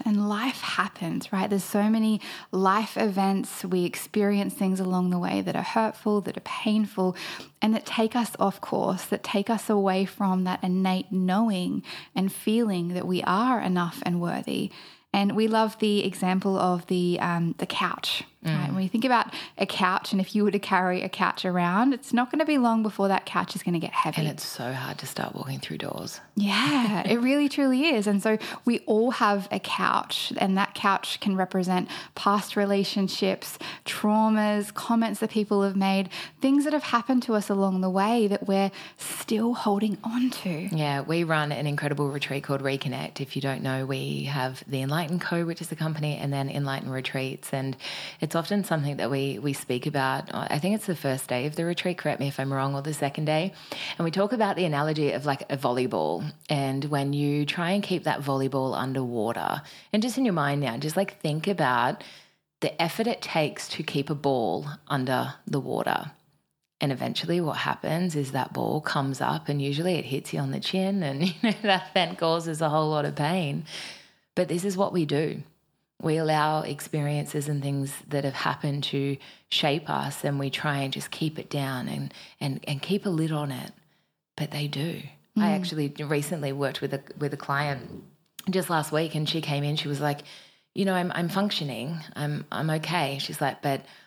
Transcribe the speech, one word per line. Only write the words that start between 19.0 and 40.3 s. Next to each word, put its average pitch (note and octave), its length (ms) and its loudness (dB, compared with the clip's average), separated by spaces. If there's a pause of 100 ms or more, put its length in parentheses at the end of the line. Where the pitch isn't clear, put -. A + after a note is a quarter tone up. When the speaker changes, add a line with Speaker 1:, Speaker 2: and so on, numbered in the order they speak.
Speaker 1:
about B3 260 2 (240)
a G3+ 80 0
couch, - 480 0
and G3 80 4
if - 160 -2
you G#3 80 4
were G#3 60 4
to G3+ 80 4
carry F#3 420 2
a F#3+ 80 -2
couch - 380 0
around, F3+ 480 4
it's - 180 -10
not B3 180 2
gonna D#4 140 2
be D4+ 140 2
long A3+ 240 4
before G3 260 2
that F#3+ 160 2
couch - 320 -2
is - 60 -10
gonna F3 160 0
get E3+ 140 -4
heavy. - 280 0
Speaker 2:
And D3+ 80 2
it's D3 160 -8
so B2+ 300 -6
hard C3 240 -8
to - 80 -10
start - 280 -6
walking C3+ 240 -6
through - 200 -8
doors. - 420 -8 (140)
Speaker 1:
Yeah, G#3 720 2
it A3+ 80 4
really, C4+ 320 4
truly C4+ 380 2
is. A3 200 4
And G3+ 160 4
so G#3+ 140 4 (300)
we A#3+ 140 4
all A3 320 4
have G#3 380 2
a G3 80 -2
couch, - 800 0
and F#3+ 220 2
that G3+ 160 0
couch - 460 0
can G3 140 0
represent F#3 540 2 (260)
past G3+ 400 2
relationships, G3 1040 0 (280)
traumas, G#3+ 880 2
comments A3+ 460 0
that A3 100 -2
people G#3 320 2
have G3 140 2
made, F#3+ 340 2 (320)
things C#4 220 6
that D4+ 100 0
have D4 80 2
happened A#3+ 400 2
to A3+ 120 0
us G#3 140 2
along G3 320 2
the F#3 100 2
way G#3 360 4
that G3 200 0
we're G3 240 4 (280)
still A3+ 560 -2
holding G#3 500 2
on B3 260 0